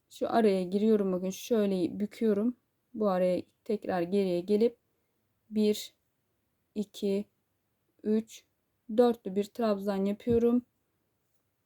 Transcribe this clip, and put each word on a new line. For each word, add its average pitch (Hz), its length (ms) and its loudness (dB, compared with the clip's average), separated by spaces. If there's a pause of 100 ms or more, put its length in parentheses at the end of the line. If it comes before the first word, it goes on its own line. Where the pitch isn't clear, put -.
Şu - 240 -6
araya 202 300 2
giriyorum. 202 500 0
Bakın 185 160 -4
şöyle 196 680 -2
büküyorum. 214 580 -2 (360)
Bu 214 160 0
araya 180 340 2 (200)
tekrar 190 380 -4
geriye 180 380 0
gelip 208 380 0 (720)
bir, 214 460 -2 (800)
iki, 202 500 -4 (800)
üç, 214 400 -2 (540)
dörtlü 226 380 2
bir 202 80 0
trabzan 202 640 -2
yapıyorum. 233 600 2 (1000)